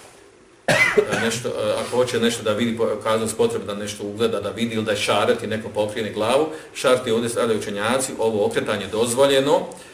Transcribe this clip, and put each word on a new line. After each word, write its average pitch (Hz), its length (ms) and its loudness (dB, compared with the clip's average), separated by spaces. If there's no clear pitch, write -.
da - 80 0
nešto, - 300 -2
e, 107 300 -2
ako 113 180 -4
hoće 123 220 2
nešto 117 240 0
da 107 100 2
vidi, 113 240 0
po-, 107 260 0
kazao 110 240 0
se 107 80 -6
potreba 113 300 0
da 101 100 -6
nešto 104 280 -8
ugleda, 107 360 -2
da 101 100 -4
vidi 113 260 -4
ili 107 100 -2
da 107 60 0
je 101 60 0
šareti, 113 500 2
neko 110 220 -6
pokrene 104 420 -4
glavu, 120 360 2
šart 127 340 2
je 113 60 0
ovdje, 117 160 0
stavljaju 117 300 0
učenjaci, 117 600 -2
ovo 110 260 2
okretanje 113 460 -2
dozvoljeno, 139 680 4